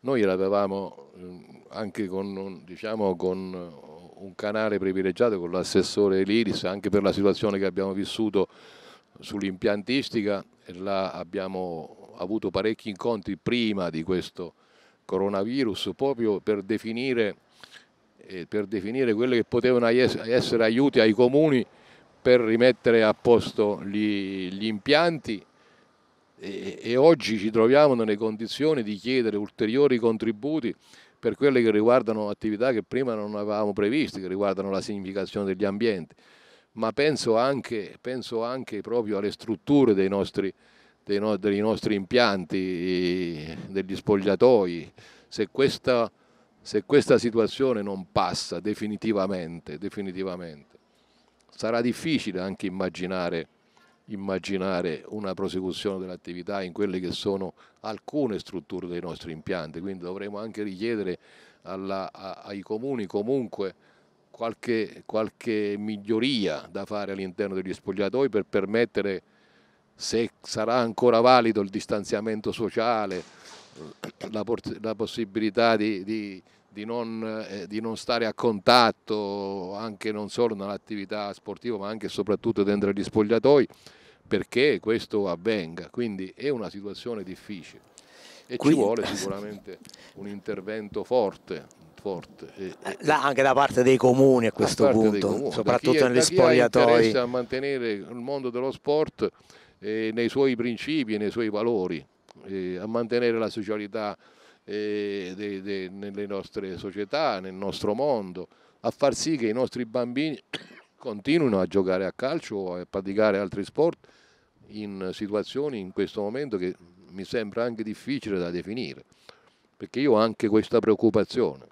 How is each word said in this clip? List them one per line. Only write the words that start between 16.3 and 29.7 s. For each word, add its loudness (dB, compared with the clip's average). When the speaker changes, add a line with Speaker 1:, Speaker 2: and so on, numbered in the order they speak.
Speaker 1:
per -2
definire, -2
eh, -12
per -2
definire -2
quelli 2
che 2
potevano 2
aies-, 4
essere 2
aiuti 4
ai 8
comuni 4
per 6
rimettere 6
a 6
posto 4
gli, -2
gli -6
impianti 0
e, -10
e -2
oggi 6
ci -2
troviamo 6
nelle 0
condizioni -2
di -6
chiedere 0
ulteriori 2